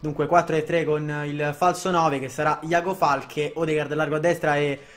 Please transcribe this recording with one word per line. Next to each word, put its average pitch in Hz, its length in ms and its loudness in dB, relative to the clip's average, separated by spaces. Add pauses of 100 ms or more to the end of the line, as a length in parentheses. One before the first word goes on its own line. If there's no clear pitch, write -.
Dunque 151 260 -2
quattro 160 300 2
e 156 80 0
tre 165 200 0
con 151 400 -2
il 147 320 -4
falso 180 360 0
nove 160 260 2
che 131 100 -6
sarà 151 340 0
Iago 170 300 0
Falche, 147 600 0
Odegaard 151 400 0
largo 151 220 0
a - 20 0
destra 160 380 2
e 143 240 0 (160)